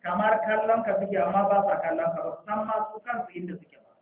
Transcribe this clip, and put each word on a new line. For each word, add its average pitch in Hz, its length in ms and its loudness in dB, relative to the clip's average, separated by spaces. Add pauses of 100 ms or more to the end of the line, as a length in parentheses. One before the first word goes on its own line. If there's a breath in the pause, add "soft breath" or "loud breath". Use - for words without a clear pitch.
Kamar 208 380 2
kallon 220 420 2
ka 208 180 0
suke, 196 160 -2
amma 196 320 2
ba 196 180 4
sa 165 140 0
kallon 165 340 -2
ka 156 80 -6
ba, 165 140 -6
su - 80 -20
san 214 200 -2
ma 214 280 -2
su 220 80 -12
kansu 233 320 -8
inda 180 240 -8
suke - 180 -20
ba. - 160 -20 (100)